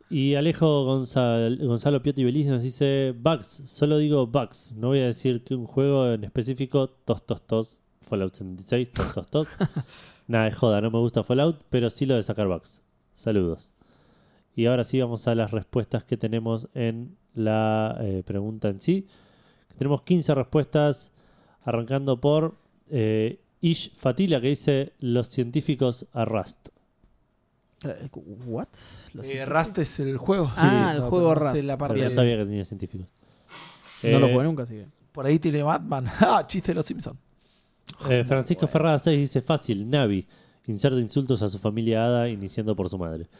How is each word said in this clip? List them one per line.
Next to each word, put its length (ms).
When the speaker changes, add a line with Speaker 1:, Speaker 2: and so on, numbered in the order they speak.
Speaker 1:
Y 240
Alejo 500
Gonzal-, 800
Gonzalo 380
Piotti 220
Beliz 240
nos 140
dice, 540
"Bugs, 500
solo 320
digo 280
bugs. 460
No 160
voy 100
a 80
decir 380
que 100
un 120
juego 460
en 120
específico, 640
tos, 360
tos, 220
tos, 340
Fallout 340
setenta 280
y 40
seis, 240
tos, 220
tos, 180
tos. 180
Speaker 2:
<laughs> 800
Speaker 1:
Nada, 220
es 80
joda, 240
no 100
me 80
gusta 240
Fallout, 480
pero 180
sí 160
lo 120
de 80
sacar 240
bugs. 340
Saludos". 580
Y 100
ahora 160
sí 180
vamos 280
a 80
las 160
respuestas 500
que 140
tenemos 580
en 420
la, 680
eh, 260
pregunta 440
en 100
sí. 260
Tenemos 240
quince 320
respuestas, 760
arrancando 560
por, 360
eh, 480
Ish 320
Fatila, 480
que 60
dice, 500
"Los 300
científicos 840
a 140
Rust". 420
Speaker 2:
Eh, 240
¿what? 220
¿Los 120
Speaker 3:
Eh, 40
Speaker 2:
científicos? 180
Speaker 3:
Rust 300
es 220
el 180
juego. 380
Speaker 2:
Ah, 340
Speaker 3:
Sí, 60
Speaker 2:
el 60
Speaker 3:
no, 80
Speaker 2:
juego 200
Speaker 3:
pero 100
no 100
sé 60
Speaker 2:
Rust. 100
Speaker 3:
la 120
parte 160
Speaker 1:
Pero 100
no 60
Speaker 3:
de 40
Speaker 1:
sabía 220
que 80
tenía 200
científicos. 420
Speaker 2:
No 180
lo 60
Speaker 1:
Eh, 60
Speaker 2:
jugué 120
nunca, 200
así 100
que. 120
Speaker 3:
Por 140
ahí 120
tiene 240
Batman. 440
<laughs> 140
Ah, 260
chiste 260
de 40
los 100
Simpsons. 300
Speaker 1:
eh, 180
Francisco 360
Speaker 3:
Bueno. 100
Speaker 1:
Ferrada 260
seis 220
dice, 220
"Fácil, 460
Navi. 380
Inserta 340
insultos 420
a 60
su 100
familia 480
Hada, 220
iniciando 480
por 120
su 100
madre". 280